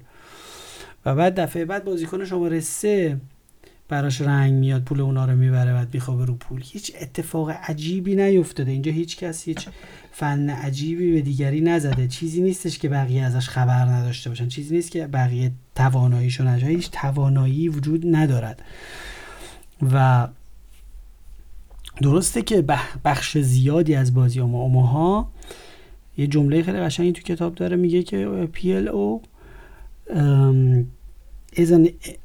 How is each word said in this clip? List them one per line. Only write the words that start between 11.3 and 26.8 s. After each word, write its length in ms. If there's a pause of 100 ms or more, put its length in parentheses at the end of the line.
نزده، 480
چیزی 340
نیستش 360
که 100
بقیه 340
ازش 260
خبر 360
نداشته 460
باشن، 180
چیزی 260
نیست 160
که 160
بقیه 460 (220)
تواناییشو 720
نداشته، 200
هیچ 220
توانایی 800
وجود 480
ندارد. 460 (1300)
و 360 (1700)
درسته 400
که 200
بخ-، 420
بخش 340
زیادی 560
از 200
بازی 260
اوما-، 220
اوماها 720 (840)
یه 100
جمله 360
خیلی 160
قشنگی 340